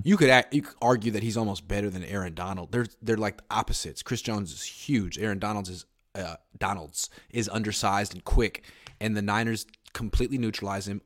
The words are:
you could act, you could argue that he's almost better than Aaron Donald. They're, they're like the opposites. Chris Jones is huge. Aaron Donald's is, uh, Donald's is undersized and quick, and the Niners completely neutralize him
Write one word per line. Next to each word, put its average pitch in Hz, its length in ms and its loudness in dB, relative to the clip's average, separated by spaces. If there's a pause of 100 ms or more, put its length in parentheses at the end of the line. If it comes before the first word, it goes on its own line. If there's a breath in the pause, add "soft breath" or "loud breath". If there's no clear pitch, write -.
you 190 120 6
could 151 120 8
act, 127 240 8
you 143 80 2
could - 200 -10
argue 117 300 4
that 104 120 -2
he's 113 120 -2
almost 104 320 -2
better 101 220 -2
than 92 160 -6
Aaron 92 280 -4
Donald. 90 380 -8
They're, 120 140 0 (160)
they're 110 160 2
like 104 200 -2
the - 140 -20
opposites. 110 520 -2
Chris - 180 -4
Jones 101 320 -4
is - 100 -12
huge. 104 560 -2
Aaron 101 200 -2
Donald's 104 300 -4
is, 90 160 -12 (300)
uh, 85 200 -6 (220)
Donald's 95 520 -4 (220 soft breath)
is 113 180 0
undersized 104 640 0
and 90 100 -14
quick, - 400 2 (380 soft breath)
and 107 160 0
the 104 40 0
Niners 110 440 0 (280)
completely 120 440 0
neutralize 101 500 -2
him 101 180 -6